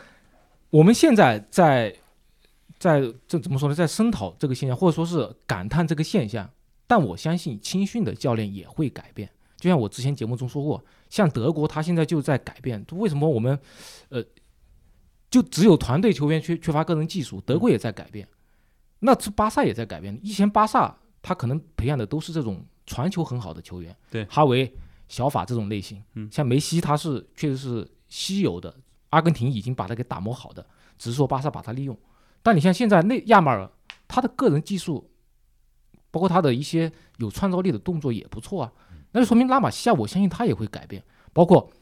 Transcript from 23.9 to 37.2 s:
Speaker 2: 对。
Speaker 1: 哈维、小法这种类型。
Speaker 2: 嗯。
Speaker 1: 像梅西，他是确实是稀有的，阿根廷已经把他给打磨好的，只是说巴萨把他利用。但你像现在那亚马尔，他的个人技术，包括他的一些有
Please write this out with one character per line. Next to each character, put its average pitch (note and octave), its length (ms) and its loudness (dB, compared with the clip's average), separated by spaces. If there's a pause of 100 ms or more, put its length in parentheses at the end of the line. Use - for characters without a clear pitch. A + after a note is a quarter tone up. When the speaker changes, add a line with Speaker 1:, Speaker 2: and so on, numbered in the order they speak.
Speaker 2:
对。 A2 140 -8
Speaker 1:
哈 D3 200 2
维、 C3 300 2 (320)
小 B2+ 220 -4
法 F#2+ 160 -2
这 B2 100 -6
种 G#2+ 140 -4
类 G#2 120 -4
型。 G2+ 220 -14 (120)
Speaker 2:
嗯。 G#2+ 180 -12
Speaker 1:
像 D3+ 120 -4
梅 B2 140 2
西， E3 220 0
他 D3+ 160 0
是 C#3+ 280 -6 (120)
确 D#3 140 -4
实 C3 60 -4
是 B2 320 -8 (200)
稀 G3 320 -6
有 F2+ 200 -2
的， E2+ 140 -16 (360)
阿 D#3+ 120 4
根 E3 100 4
廷 A#2+ 160 -2
已 A#2 120 -4
经 A#2+ 120 -6
把 G2+ 140 -6
他 A#2 80 -8
给 A#2+ 80 -8
打 - 160 -10
磨 G#2+ 160 -8
好 - 180 -16
的， F2 140 -20 (320)
只 A#2 100 -10
是 A#2+ 80 -6
说 C#3+ 80 2
巴 B2+ 160 -2
萨 D3 80 -6
把 - 140 -8
他 - 80 -12
利 C3 140 -8
用。 C3 120 -8 (460)
但 A3+ 140 4
你 D3 40 4
像 F3+ 140 4
现 A3 160 0
在 F#3 120 8
那 A3 240 0
亚 G#3 140 8
马 D3 120 2
尔， F#2+ 180 -4 (380)
他 - 120 -2
的 B3+ 60 0
个 B3 220 0
人 D3 120 2
技 G3 160 -6
术， D#3+ 320 -8 (1040)
包 E3 80 -6
括 F#3 100 2
他 F3 140 4
的 C#3 100 4
一 A#2+ 80 -2
些 E3 300 -2 (280)
有 A2 120 -6